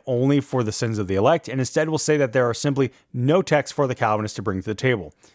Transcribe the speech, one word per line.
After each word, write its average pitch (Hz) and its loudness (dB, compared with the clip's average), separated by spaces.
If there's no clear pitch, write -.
only 135 2
for 131 -2
the 107 0
sins 113 -4
of 101 -4
the 95 -2
elect, 123 2
and 127 -6
instead 156 0
will 156 -2
say 151 2
that 131 0
there 127 2
are 113 -2
simply 135 0
no 139 2
texts 151 0
for 143 0
the 127 -4
Calvinists 107 -2
to 110 -6
bring 95 -2
to 92 -10
the 107 -4
table. 98 -2